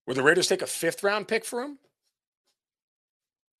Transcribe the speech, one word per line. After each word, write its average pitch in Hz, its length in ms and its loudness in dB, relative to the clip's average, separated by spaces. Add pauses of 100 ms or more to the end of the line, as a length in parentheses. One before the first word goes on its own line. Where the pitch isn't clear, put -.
Would 131 100 -4
the 131 80 0
Raiders 170 240 6
take 180 140 0
a - 60 -6
fifth - 360 -4
round 202 240 0
pick 220 160 -2
for 240 200 -8
him? 285 160 -12 (1800)